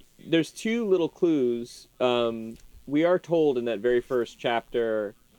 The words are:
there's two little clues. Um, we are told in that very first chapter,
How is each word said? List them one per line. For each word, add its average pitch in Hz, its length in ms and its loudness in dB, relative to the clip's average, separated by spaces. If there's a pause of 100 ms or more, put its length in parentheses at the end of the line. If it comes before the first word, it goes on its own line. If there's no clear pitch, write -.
(260)
there's 160 260 0
two 226 340 -4
little 175 220 2
clues. 120 800 -2 (100)
Um, 117 580 0 (300)
we 147 180 0
are 175 140 4
told 151 400 0
in 120 80 -2
that 110 140 -4
very 123 200 2
first 120 380 -4
chapter, 113 800 -2 (220)